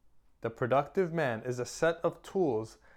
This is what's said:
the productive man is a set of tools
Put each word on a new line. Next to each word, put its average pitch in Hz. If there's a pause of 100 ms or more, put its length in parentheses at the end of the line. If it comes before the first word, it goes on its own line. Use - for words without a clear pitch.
(420)
the 117
productive 156
man 127
is 127
a 123
set 165
of 165
tools 120 (180)